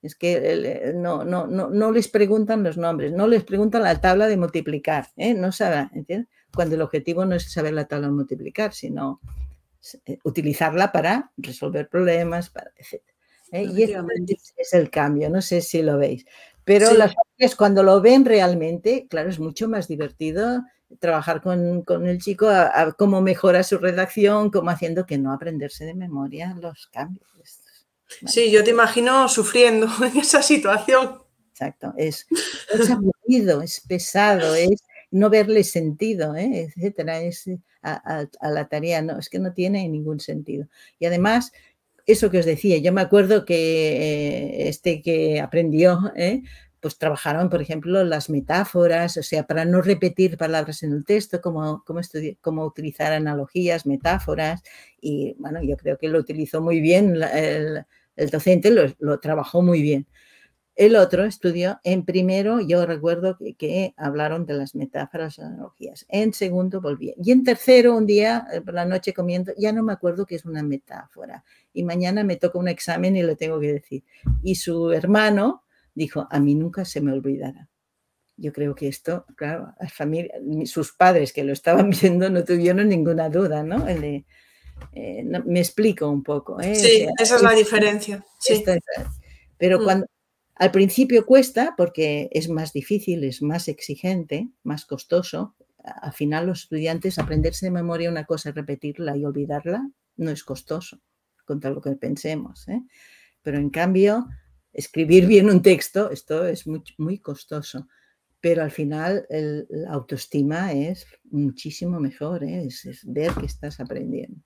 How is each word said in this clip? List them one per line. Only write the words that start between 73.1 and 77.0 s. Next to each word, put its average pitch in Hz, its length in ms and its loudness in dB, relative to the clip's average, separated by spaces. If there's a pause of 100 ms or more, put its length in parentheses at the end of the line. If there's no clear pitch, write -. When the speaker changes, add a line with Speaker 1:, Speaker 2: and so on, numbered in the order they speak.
Speaker 1:
y 175 60 0
lo 160 120 0
tengo 160 240 -6
que 147 140 -2
decir. 139 300 -10 (400)
Y 185 100 -2
su 170 380 -2
hermano 208 720 2 (320)
dijo, 151 340 -6
"A 147 100 -2
mí 143 140 2
nunca 170 320 -4
se 147 160 -8